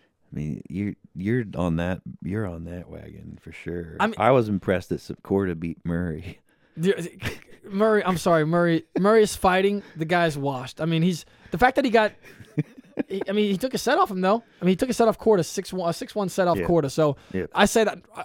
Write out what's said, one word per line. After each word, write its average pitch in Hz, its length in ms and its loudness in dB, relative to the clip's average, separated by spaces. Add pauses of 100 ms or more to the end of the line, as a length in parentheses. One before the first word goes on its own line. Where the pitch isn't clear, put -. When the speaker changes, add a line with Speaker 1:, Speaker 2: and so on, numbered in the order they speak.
(320)
Speaker 1:
I - 40 -10
mean, 73 320 -8
you're, 98 260 -6 (200)
you're 110 300 -2 (100)
on 85 220 0
that, 87 240 -2 (200)
you're 104 260 -6
on 85 180 -10
that 85 260 -12
wagon 76 500 -18
for 80 120 -20
sure. 85 480 -10
Speaker 2:
I 220 80 2
mean 226 100 -10
Speaker 1:
I 117 140 4
was 120 160 4
impressed 92 400 -2
that 80 120 -4 (220)
Korda 95 360 -2
beat 85 260 -8
Murray. 85 560 -6 (380)
Speaker 2:
Dude, 175 300 -2 (560)
Murray, 208 400 2
I'm 180 140 0
sorry, 165 260 4
Murray. 165 420 2 (120)
Murray 214 240 6
is - 140 0
fighting. 196 480 2 (100)
The 160 100 -6
guy's 170 320 2
washed. 135 440 -6
I 156 40 -4
mean, 165 180 2
he's, 175 220 0 (280)
the 175 60 -2
fact 247 180 4
that 277 80 4
he 247 80 0
got, 214 200 4 (920)
he, 196 220 -6
I 190 40 -2
mean, 208 180 2
he 196 60 0
took 254 160 -4
a 214 60 -2
set 269 180 0
off 381 140 2
him 185 100 -4
though. 202 220 2 (180)
I - 40 -2
mean, 180 60 4
he 190 60 4
took 254 140 0
a - 20 0
set 226 160 4
off 202 100 2
Korda, 208 260 4
six - 280 -8
one, 185 160 -2
a 170 40 0
six - 220 -10
one 202 140 -2
set 185 180 0
off 170 120 2
Speaker 1:
Yeah. 165 80 -2
Speaker 2:
Korda. 165 240 2
So 151 260 2 (160)
Speaker 1:
Yeah. 92 220 -4
Speaker 2:
I 196 100 4
say 220 200 4
that 190 140 -2 (160)
I, 175 100 -12